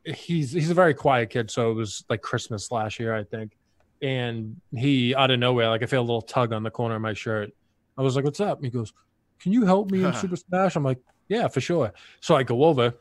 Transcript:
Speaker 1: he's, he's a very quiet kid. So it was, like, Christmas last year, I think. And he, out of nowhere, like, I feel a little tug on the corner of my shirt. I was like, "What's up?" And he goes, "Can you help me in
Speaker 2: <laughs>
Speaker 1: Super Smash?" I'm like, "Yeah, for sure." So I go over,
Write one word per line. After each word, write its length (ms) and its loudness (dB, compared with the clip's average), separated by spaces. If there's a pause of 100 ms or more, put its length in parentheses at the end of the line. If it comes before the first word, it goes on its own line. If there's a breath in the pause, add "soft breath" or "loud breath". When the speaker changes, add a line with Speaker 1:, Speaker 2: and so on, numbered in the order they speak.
Speaker 1:
he's, 480 -4
he's 200 0
a 20 0
very 220 6
quiet 340 2
kid. 220 -4
So 180 0
it 60 0
was, 340 -6
like, 140 -2
Christmas 480 -6
last 280 -4
year, 160 -4
I 80 -6
think. 320 -12 (460)
And 580 -6 (160)
he, 380 2
out 160 4
of 100 4
nowhere, 300 2
like, 140 0
I 20 0
feel 160 0
a 20 0
little 200 -2
tug 280 0
on 120 -4
the 80 -4
corner 240 -4
of 60 -4
my 120 -4
shirt. 380 -6 (460)
I 40 -4
was 140 2
like, 100 0
"What's 160 -2
up?" 160 0
And 80 -10
he 60 -4
goes, 200 -6 (480)
"Can 120 -2
you 140 4
help 260 4
me 120 2
in 100 2
Speaker 2:
<laughs> 20 -2
Speaker 1:
Super 200 -4
Smash?" 400 0
I'm 80 0
like, 160 0 (300)
"Yeah, 180 0
for 140 0
sure." 320 0 (280 soft breath)
So 140 4
I 80 4
go 220 2
over, 360 4